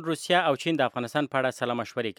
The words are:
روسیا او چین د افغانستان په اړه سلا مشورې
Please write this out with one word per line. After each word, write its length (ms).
روسیا 340
او 120
چین 160
د 120
افغانستان 420
په 80
اړه 180
سلا 220
مشورې 400